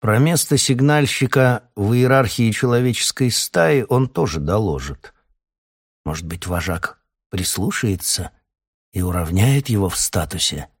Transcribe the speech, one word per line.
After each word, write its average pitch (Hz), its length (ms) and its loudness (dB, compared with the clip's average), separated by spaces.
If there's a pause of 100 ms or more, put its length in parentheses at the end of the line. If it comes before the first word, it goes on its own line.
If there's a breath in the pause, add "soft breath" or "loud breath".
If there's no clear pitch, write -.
Про 107 180 2
место 151 380 2
сигнальщика 131 1200 2
в 104 160 0
иерархии 123 580 2
человеческой 123 800 0
стаи 156 580 2
он 123 200 2
тоже 78 320 -4
доложит. 73 720 -4 (920)
Может 80 220 -6
быть, 85 200 -10
вожак 85 520 -4 (320)
прислушается 92 1000 -2 (600)
и 92 100 -4
уравняет 90 680 2
его 101 200 0
в - 80 -6
статусе 78 720 -4 (120)